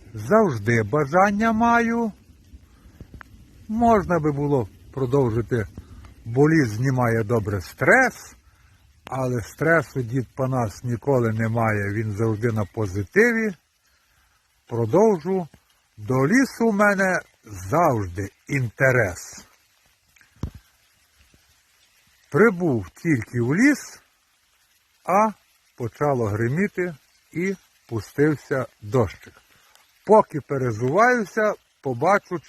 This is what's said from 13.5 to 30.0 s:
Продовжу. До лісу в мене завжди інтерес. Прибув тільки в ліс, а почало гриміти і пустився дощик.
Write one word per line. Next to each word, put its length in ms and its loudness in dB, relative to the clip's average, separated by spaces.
Продовжу. 800 0
До 300 0
лісу 420 2
в 60 0
мене 460 2
завжди 840 -2
інтерес. 1000 -2
Прибув 600 2
тільки 380 -2
в 140 0
ліс, 460 0
а 260 2
почало 500 -2
гриміти 680 -4
і 220 -4
пустився 800 -2
дощик. 500 -2